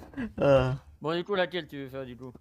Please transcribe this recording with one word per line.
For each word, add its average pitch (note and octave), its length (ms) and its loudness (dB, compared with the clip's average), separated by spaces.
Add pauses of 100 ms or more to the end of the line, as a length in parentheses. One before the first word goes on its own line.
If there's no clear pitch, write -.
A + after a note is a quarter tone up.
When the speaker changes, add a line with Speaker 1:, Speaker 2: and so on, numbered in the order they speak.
(400)
Speaker 1:
Ah. C3+ 360 6 (240)
Speaker 2:
Bon, D#3+ 160 -2
du F3 80 -2
coup, G3+ 100 -4
laquelle F3 320 0
tu C#3+ 120 -12
veux C3+ 100 -8
faire, C3+ 160 -10
du B2 120 -12
coup ? B2+ 240 -14